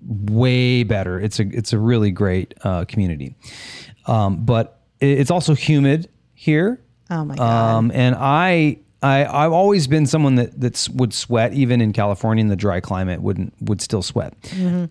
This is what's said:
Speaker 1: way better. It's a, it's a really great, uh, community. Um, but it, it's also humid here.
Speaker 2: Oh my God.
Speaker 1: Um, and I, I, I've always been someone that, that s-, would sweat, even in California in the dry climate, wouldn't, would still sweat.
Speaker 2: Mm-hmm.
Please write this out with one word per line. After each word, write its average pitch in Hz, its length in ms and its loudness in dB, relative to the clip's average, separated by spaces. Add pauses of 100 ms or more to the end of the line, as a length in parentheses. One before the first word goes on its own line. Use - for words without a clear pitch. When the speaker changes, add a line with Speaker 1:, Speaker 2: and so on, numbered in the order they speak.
Speaker 1:
way 123 840 0
better. 95 380 -2
It's 107 180 -4
a, 113 40 2
it's 104 320 -4
a 107 40 2
really 110 340 2
great, 92 420 -2 (100)
uh, 90 220 -2
community. 82 480 -4 (720)
Um, 107 400 0
but 113 340 0 (200)
it, 139 180 2
it's 139 120 2
also 170 240 2
humid 143 540 2 (240)
here. 175 480 0 (300)
Speaker 2:
Oh 160 140 -4
my 143 120 -10
God. 117 400 2
Speaker 1:
Um, 113 180 2
and 127 240 2
I, 156 640 2 (220)
I, 139 220 2
I've 151 280 0
always 185 340 2
been 151 180 2
someone 139 300 2
that, 123 260 0
that 123 140 -2
s-, - 160 -6
would 127 240 -2
sweat, 117 400 -2
even 123 260 2
in 107 140 0
California 110 480 0
in 107 60 2
the 98 80 0
dry 92 240 -2
climate, 92 420 -4
wouldn't, 95 400 -4
would 107 180 -2
still 98 220 -4
sweat. - 400 -8
Speaker 2:
Mm-hmm. 180 480 -4